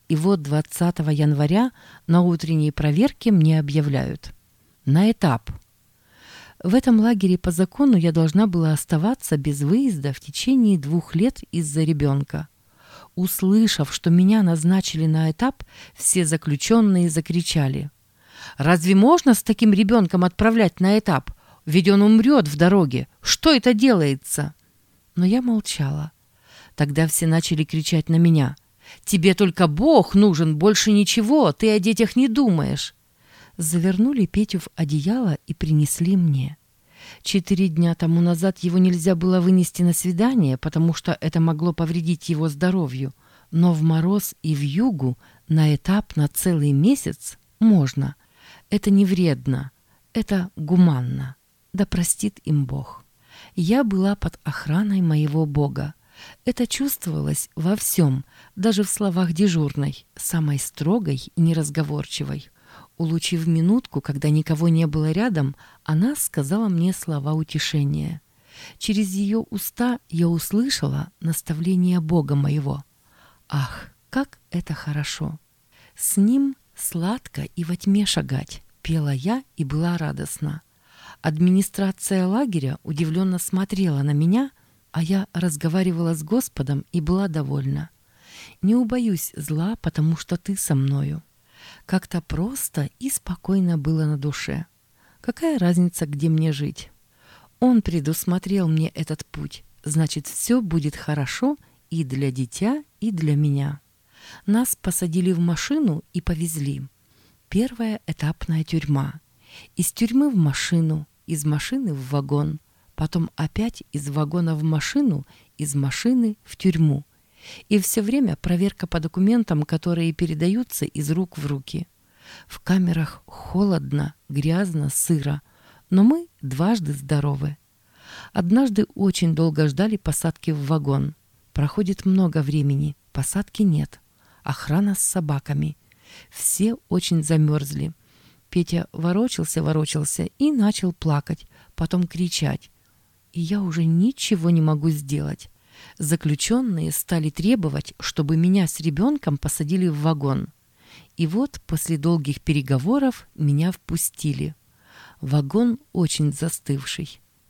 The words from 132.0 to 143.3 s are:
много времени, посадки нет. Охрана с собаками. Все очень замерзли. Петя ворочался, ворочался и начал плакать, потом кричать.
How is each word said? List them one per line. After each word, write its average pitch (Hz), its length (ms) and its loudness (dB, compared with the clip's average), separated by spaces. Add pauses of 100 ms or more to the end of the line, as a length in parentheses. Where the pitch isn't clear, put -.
много 185 380 2
времени, 143 540 -2 (160)
посадки - 500 -4
нет. 151 380 0 (420)
Охрана 190 520 -2
с - 60 -6
собаками. 147 760 -4 (540)
Все - 460 -2 (120)
очень 170 340 0
замерзли. 151 680 0 (560)
Петя 170 440 -2
ворочался, 170 720 -2
ворочался 156 640 -2 (100)
и 294 140 2
начал 208 400 0
плакать, 151 540 -4 (280)
потом 175 320 -2
кричать. 165 640 -4 (640)